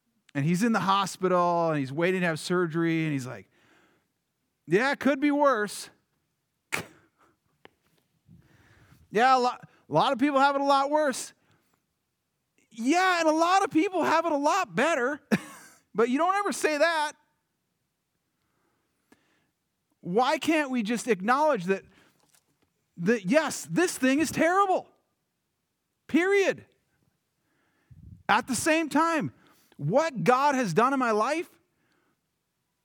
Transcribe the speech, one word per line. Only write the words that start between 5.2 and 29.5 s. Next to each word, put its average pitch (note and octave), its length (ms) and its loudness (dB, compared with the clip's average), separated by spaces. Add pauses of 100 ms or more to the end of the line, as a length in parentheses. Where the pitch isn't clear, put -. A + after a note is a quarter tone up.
worse." C4+ 580 0 (840)
<laughs> - 120 -6 (2250)
"Yeah, B3+ 240 4
a B3+ 40 4
lot, B3 280 -2 (220)
a C3 40 -8
lot G#3+ 200 2
of A3+ 60 -4
people C#4 200 2
have C#4 140 4
it C#4 80 -2
a C#4 40 -2
lot C#4 260 2
worse." D4+ 420 -2 (1400)
"Yeah, E4+ 500 0
and D#4+ 80 0
a D4+ 60 4
lot F4 300 2
of - 80 -4
people F4 320 0
have E4 240 0
it E4 40 -2
a C#4+ 60 0
lot D4 380 -2
better." C4+ 500 -2
<laughs> - 40 -10 (640)
But A#3 140 2
you B3+ 80 -2
don't F4+ 160 2
ever G4+ 180 -2
say D4+ 240 -2
that. D4+ 360 0 (3000)
Why B3 340 0
can't D4+ 320 -2
we B3 140 -2
just A3 240 -4
acknowledge A#3+ 580 0
that, F#3+ 180 -2 (1120)
that F#3+ 280 -2
yes, C4+ 460 0
this D#4+ 260 0
thing C4 220 2
is D#4+ 120 -2
terrible, F4+ 540 0 (1200)
period? F4 580 0 (1600)
At A3+ 200 2
the B3+ 80 -2
same D#4+ 340 0
time, D4+ 420 0 (460)